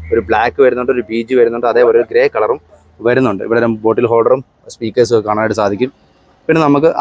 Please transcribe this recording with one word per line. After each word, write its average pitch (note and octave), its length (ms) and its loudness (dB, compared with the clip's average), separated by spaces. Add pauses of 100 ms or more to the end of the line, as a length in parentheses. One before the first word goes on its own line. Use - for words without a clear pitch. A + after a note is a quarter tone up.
(120)
ഒരു A2+ 160 0
ബ്ലാക്ക് A2 360 -2
വരുന്നുണ്ട്, B2 320 0
ഒരു B2 140 -4
ബീജ് A2+ 300 -4
വരുന്നുണ്ട്, A#2 320 0
അതേപോലെ A#2 280 4
ഒരു B2 120 -4
ഗ്രേ B2 120 2 (100)
കളറും A2 240 -2 (480)
വരുന്നുണ്ട്. A#2+ 400 0
ഇവിടെ A#2 160 0
ഒരു A#2 60 0 (160)
ബോട്ടിൽ A#2 280 0
ഹോൾഡറും A#2+ 300 2 (320)
സ്പീക്കേഴ്സും A#2 440 -2
ഒക്കെ G2+ 100 -2
കാണാനായിട്ട് G#2+ 320 -2
സാധിക്കും. G2+ 320 -2 (560)
പിന്നെ D#3+ 180 2
നമുക്ക് C#3+ 240 2 (100)